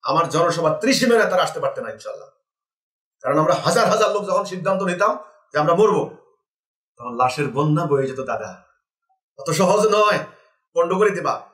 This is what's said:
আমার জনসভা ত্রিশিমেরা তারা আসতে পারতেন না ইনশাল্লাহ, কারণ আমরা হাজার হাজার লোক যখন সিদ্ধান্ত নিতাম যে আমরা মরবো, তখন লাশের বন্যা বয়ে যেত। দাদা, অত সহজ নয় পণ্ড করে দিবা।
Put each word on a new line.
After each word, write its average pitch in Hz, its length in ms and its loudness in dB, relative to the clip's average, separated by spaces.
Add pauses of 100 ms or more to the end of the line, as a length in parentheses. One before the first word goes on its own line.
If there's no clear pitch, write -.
আমার 156 260 0
জনসভা 160 400 0 (100)
ত্রিশিমেরা 233 460 2
তারা 180 160 2
আসতে 151 180 -4
পারতেন 135 240 -4
না 110 60 -10
ইনশাল্লাহ, 104 400 -14 (960)
কারণ 139 140 0
আমরা 156 160 2
হাজার 220 320 2
হাজার 214 260 2
লোক 202 140 -2
যখন 190 180 0
সিদ্ধান্ত 185 380 -4
নিতাম 190 300 0 (380)
যে - 80 -4
আমরা 160 160 2
মরবো, 185 280 4 (960)
তখন 120 200 -12
লাশের 127 320 -2
বন্যা 151 380 0
বয়ে 139 220 0
যেত। 110 120 -10
দাদা, 107 300 -8 (880)
অত - 120 -10
সহজ 190 360 2
নয় 208 340 4 (560)
পণ্ড 170 180 0
করে 202 160 4
দিবা। 151 240 -4 (200)